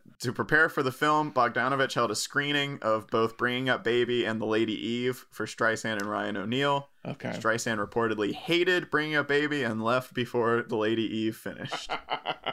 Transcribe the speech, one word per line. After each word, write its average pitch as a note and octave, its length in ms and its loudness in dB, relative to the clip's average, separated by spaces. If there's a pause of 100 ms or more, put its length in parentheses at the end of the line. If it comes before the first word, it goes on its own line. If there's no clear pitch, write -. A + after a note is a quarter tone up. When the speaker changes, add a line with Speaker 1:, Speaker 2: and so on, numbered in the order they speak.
(200)
Speaker 1:
to A#2+ 140 -4
prepare D3+ 360 4
for D#3+ 120 -2
the C3 100 0
film, D3+ 400 2
Bogdanovich B2+ 640 2
held A#2 180 2
a G#2+ 40 -4
screening C#3+ 680 -2
of A2 260 0
both A2+ 300 0
Bringing B2 320 0
Up A#2 140 0
Baby A#2+ 420 2
and A2 160 -2
The A2 40 -2
Lady A2 280 2
Eve B2 560 -4
for - 160 -6
Streisand A2+ 540 -2
and G2+ 60 -4
Ryan G#2 320 -2
O'Neal. C#3 520 0 (160)
Speaker 2:
Okay. C3+ 260 -8
Speaker 1:
Streisand A2+ 540 -2
reportedly G#2+ 480 0
hated F3 560 0
Bringing D3+ 260 0
Up C#3+ 120 2
Baby D3 360 2
and A2 200 -2
left B2 300 0
before A#2 540 2
The B2 100 -2
Lady A2 260 2
Eve A2 320 -2
finished. - 600 -8
Speaker 2:
<laughs> - 60 -6 (520)